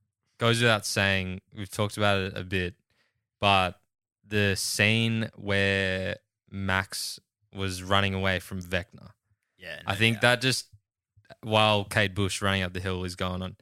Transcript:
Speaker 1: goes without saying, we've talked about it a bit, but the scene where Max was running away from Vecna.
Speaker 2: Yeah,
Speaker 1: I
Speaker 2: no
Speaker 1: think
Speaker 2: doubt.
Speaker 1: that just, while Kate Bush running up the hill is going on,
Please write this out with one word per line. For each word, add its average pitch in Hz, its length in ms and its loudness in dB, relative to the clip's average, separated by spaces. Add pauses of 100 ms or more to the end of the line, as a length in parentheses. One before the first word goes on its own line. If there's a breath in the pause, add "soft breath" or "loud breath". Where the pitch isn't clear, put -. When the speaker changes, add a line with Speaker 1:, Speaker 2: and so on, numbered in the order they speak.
(380)
Speaker 1:
goes 117 220 2
without 113 260 4
saying, 95 540 0 (140)
we've 101 160 -10
talked 104 260 -4
about 101 240 2
it 95 160 -6
a 98 80 -8
bit, 90 300 -4 (680)
but 95 400 2 (460)
the 104 300 2
scene 113 800 2
where 98 840 0 (340)
Max 95 680 -4 (360)
was 95 280 -6
running 98 320 2
away 95 240 0
from 95 240 -10
Vecna. 87 480 -8 (480)
Speaker 2:
Yeah, 80 280 -14
Speaker 1:
I 98 60 -2
Speaker 2:
no 101 60 -2
Speaker 1:
think 113 180 4
Speaker 2:
doubt. 107 60 -2
Speaker 1:
that 120 200 4
just, 127 240 -2 (760)
while 107 420 4
Kate 101 300 0
Bush 98 280 -2
running 98 200 0
up 90 100 -4
the 92 80 -8
hill 92 240 -4
is 90 120 -8
going 90 260 -4
on, 92 200 -10